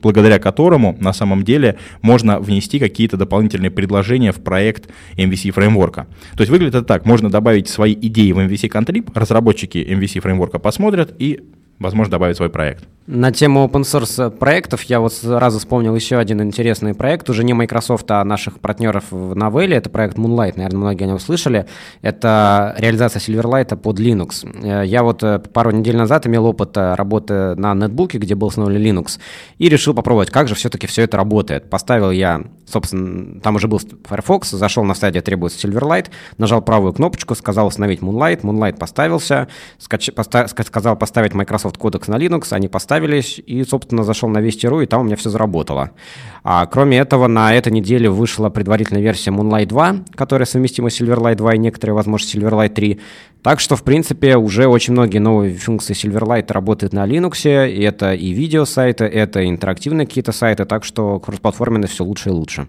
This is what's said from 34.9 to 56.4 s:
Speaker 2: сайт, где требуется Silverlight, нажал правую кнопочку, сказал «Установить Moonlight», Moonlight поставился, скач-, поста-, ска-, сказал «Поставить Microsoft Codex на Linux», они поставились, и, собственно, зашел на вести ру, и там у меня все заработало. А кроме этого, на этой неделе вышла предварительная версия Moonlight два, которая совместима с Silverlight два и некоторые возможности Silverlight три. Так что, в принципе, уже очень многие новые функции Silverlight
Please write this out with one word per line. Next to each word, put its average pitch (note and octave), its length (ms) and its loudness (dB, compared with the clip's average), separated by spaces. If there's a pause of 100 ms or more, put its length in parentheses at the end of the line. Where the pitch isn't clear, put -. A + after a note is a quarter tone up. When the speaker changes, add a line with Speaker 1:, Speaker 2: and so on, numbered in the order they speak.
Speaker 2:
сайт, G2 180 -2
где F2 80 -2
требуется F2+ 480 -4
Silverlight, D3 380 -2 (320)
нажал A2 240 2
правую G2 320 2
кнопочку, - 400 -2
сказал G#2 320 0
«Установить G2 340 -2
Moonlight», B2+ 400 -2
Moonlight G#2 380 -2
поставился, C#3 720 -2 (300)
скач-, - 320 -6
поста-, A#2 360 0
ска-, G#2+ 180 -6
сказал G#2+ 320 -2
«Поставить G#2+ 380 0
Microsoft G2 420 -4
Codex F#2+ 340 -4
на G#2+ 60 -2
Linux», E3+ 360 -2
они G2 160 -2
поставились, F#2+ 260 -4 (500)
и, B2+ 200 -4
собственно, A#2+ 400 -2
зашел A2 240 -2
на G#2+ 120 0
вести A2 280 0
ру, D3+ 120 0
и C#3 60 0
там A#2 140 0
у B2+ 40 0
меня G#2+ 120 -2
все - 120 -6
заработало. D#2+ 640 -2 (540)
А F2 220 2
кроме C3 320 2
этого, C3 280 4
на A2+ 260 4
этой A#2+ 200 2
неделе A2+ 360 2
вышла G#2+ 420 0
предварительная G2+ 520 0
версия G#2 300 -2
Moonlight G#2+ 340 0
два, D#3 300 2 (180)
которая C3 320 0
совместима B2+ 440 -2
с - 100 -4
Silverlight A#2 340 2
два A2 200 0
и A2 40 2
некоторые A2 360 -2
возможности G#2 420 -2
Silverlight G#2+ 320 2
три. G#2 320 -2 (420)
Так C#3+ 180 2
что, - 160 0
в - 60 -4
принципе, C#3 540 2
уже A2 320 4
очень A#2+ 260 2
многие A2+ 240 2
новые G#2 360 2
функции G#2 380 -4
Silverlight G#2 580 -2